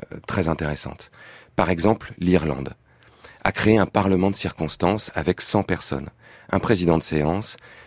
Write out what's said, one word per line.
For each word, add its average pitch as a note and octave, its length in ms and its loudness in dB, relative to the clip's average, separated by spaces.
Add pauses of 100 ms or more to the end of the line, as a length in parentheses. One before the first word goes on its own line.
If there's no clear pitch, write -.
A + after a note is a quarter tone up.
(120)
euh, - 60 -12 (100)
très F2 180 0
intéressantes. D#2 640 -6 (460)
Par F2 140 2
exemple, F#2 500 0
l'Irlande D#2 540 0 (680)
a G2 80 0
créé A2 260 4
un G2+ 100 4
parlement F#2+ 440 2
de G2 60 -4
circonstance F2+ 800 -2
avec E2 240 0
cent - 240 0
personnes, C#2+ 460 -4 (420)
un G2 60 2
président F2 400 2
de D#2 40 -2
séance, D#2+ 540 -2 (300)